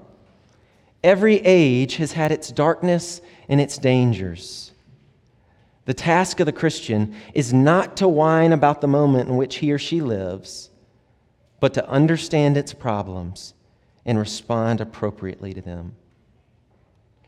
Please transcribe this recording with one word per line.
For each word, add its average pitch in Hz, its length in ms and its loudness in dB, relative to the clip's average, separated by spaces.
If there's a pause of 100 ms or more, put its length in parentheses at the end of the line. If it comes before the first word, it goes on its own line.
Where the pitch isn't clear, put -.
(1040)
Every 202 340 6
age 143 580 4
has 156 160 -4
had 156 200 0
its 156 200 -6
darkness 165 720 0 (260)
and 143 140 2
its 139 160 -4
dangers. 120 960 -2 (1120)
The 127 100 -4
task 175 440 0
of 175 60 2
the 147 60 -2
Christian 107 640 -2 (180)
is 120 180 -2
not 147 460 2
to 196 100 2
whine 160 460 4
about 147 280 2
the 147 60 0
moment 139 420 2
in 127 80 0
which 131 180 -2
he 147 160 -2
or 143 80 -2
she 165 220 -4
lives, 98 680 -8 (880)
but 135 140 0
to - 160 -4
understand 147 680 2
its 143 160 -6
problems 98 840 -8 (500)
and 117 140 0
respond 113 640 -4
appropriately 101 720 -10
to 92 80 -16
them." 87 340 -14 (1300)